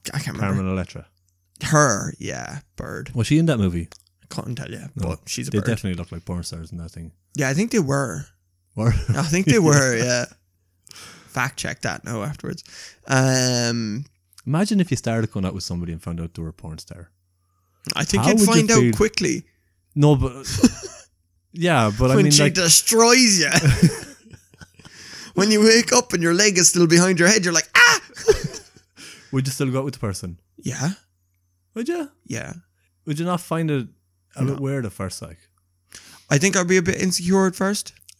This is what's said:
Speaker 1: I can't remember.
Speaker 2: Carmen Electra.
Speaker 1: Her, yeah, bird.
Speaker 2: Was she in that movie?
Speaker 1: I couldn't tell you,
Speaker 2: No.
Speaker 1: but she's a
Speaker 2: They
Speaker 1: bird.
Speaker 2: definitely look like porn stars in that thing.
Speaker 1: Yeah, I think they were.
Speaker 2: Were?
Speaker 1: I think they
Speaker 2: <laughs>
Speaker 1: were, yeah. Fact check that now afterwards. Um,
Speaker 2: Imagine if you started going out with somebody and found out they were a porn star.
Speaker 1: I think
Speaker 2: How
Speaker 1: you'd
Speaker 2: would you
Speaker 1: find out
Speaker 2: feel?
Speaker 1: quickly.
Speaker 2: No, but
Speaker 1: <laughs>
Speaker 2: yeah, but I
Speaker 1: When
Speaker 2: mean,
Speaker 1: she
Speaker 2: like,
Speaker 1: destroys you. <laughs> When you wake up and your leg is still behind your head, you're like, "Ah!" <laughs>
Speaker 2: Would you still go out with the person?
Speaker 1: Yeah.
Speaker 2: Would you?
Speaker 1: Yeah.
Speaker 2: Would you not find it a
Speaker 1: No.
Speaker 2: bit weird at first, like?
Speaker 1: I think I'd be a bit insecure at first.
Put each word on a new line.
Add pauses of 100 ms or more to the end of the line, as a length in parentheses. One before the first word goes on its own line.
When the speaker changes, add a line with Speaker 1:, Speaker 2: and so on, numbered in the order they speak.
(140)
Speaker 1:
I
can't
remember. (100)
Speaker 2:
Carmen
Electra. (560)
Speaker 1:
Her,
yeah, (180)
bird.
Speaker 2:
Was
she
in
that
movie? (340)
Speaker 1:
I
couldn't
tell
you, (160)
Speaker 2:
No.
Speaker 1:
but
she's
a
Speaker 2:
They
Speaker 1:
bird.
Speaker 2:
definitely
look
like
porn
stars
in
that
thing. (240)
Speaker 1:
Yeah,
I
think
they
were. (480)
Speaker 2:
Were? (160)
Speaker 1:
I
think
they
Speaker 2:
<laughs>
Speaker 1:
were,
yeah. (680)
Fact
check
that
now
afterwards. (440)
Um, (420)
Speaker 2:
Imagine
if
you
started
going
out
with
somebody
and
found
out
they
were
a
porn
star. (840)
Speaker 1:
I
think
Speaker 2:
How
Speaker 1:
you'd
Speaker 2:
would
you
Speaker 1:
find
out
Speaker 2:
feel?
Speaker 1:
quickly. (480)
Speaker 2:
No,
but (800)
Speaker 1:
<laughs>
Speaker 2:
yeah,
but
I
Speaker 1:
When
Speaker 2:
mean,
Speaker 1:
she
Speaker 2:
like,
Speaker 1:
destroys
you.
<laughs> (1300)
When
you
wake
up
and
your
leg
is
still
behind
your
head,
you're
like,
"Ah!" (640)
<laughs>
Speaker 2:
Would
you
still
go
out
with
the
person? (180)
Speaker 1:
Yeah. (840)
Speaker 2:
Would
you? (160)
Speaker 1:
Yeah. (520)
Speaker 2:
Would
you
not
find
it (480)
a
Speaker 1:
No.
Speaker 2:
bit
weird
at
first,
like? (920)
Speaker 1:
I
think
I'd
be
a
bit
insecure
at
first. (260)